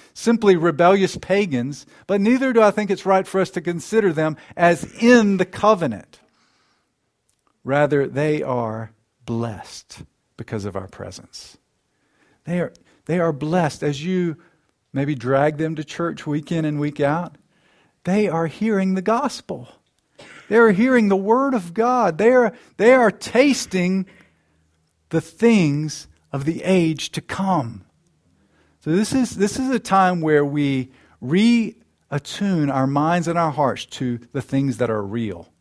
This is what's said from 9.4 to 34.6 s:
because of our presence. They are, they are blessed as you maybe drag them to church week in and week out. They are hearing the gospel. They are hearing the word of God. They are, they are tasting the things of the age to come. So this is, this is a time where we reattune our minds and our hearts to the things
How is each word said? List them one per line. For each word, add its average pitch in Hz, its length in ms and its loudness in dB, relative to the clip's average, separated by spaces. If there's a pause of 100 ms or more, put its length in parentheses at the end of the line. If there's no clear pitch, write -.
because 104 280 -10
of 98 100 -8
our 95 120 -10
presence. - 720 -18 (880)
They 175 160 -4
are, 147 120 -6 (320)
they 165 140 0
are 165 140 0
blessed 151 500 -2
as 147 200 -4
you 175 340 -2 (540)
maybe 139 220 -4
drag 135 440 0
them 160 180 -4
to 135 80 -8
church - 420 -8
week 151 260 -4
in 165 140 -2
and 151 140 -4
week 147 200 -4
out. 151 380 -2 (680)
They 202 220 0
are 165 200 -2
hearing 190 480 -2
the 185 80 -4
gospel. 220 640 -4 (800)
They 208 80 2
are 233 140 6
hearing 226 380 2
the 196 60 2
word 233 380 0
of 175 200 -4
God. 220 440 0
They 220 140 4
are, 247 220 4 (240)
they 233 160 6
are 240 180 6
tasting 190 960 0 (1000)
the 165 120 0
things 156 840 0 (240)
of 139 140 -6
the 165 180 -4
age 170 480 0
to - 100 -10
come. 151 640 -4 (1000)
So 151 100 -4
this 202 220 0
is, 247 240 -2
this 202 200 -2
is 262 120 -4
a 254 100 0
time 185 420 2
where 151 240 2
we 139 460 -2 (320)
reattune 185 1500 -2
our 135 140 0
minds 156 400 0
and 170 100 -2
our 160 140 0
hearts 131 340 -2
to 123 340 -8 (120)
the 135 100 -6
things 135 360 -2